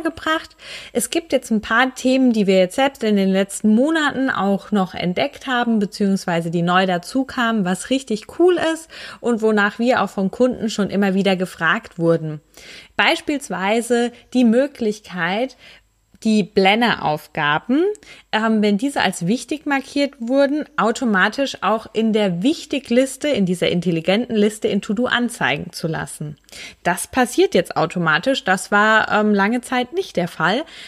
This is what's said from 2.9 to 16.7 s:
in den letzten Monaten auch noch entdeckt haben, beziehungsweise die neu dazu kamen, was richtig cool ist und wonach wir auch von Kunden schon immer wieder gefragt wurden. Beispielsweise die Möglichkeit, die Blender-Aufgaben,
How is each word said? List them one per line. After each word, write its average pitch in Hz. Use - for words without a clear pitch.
in 214
den 190
letzten 196
Monaten 277
auch 196
noch 190
entdeckt -
haben, 240
beziehungsweise 190
die 170
neu 180
dazu 185
kamen, 226
was 180
richtig 254
cool 349
ist 320
und 226
wonach 208
wir 233
auch 196
von 190
Kunden 240
schon 196
immer 196
wieder 190
gefragt 175
wurden. 160
Beispielsweise 233
die 247
Möglichkeit, 220
die 214
Blender-Aufgaben, 190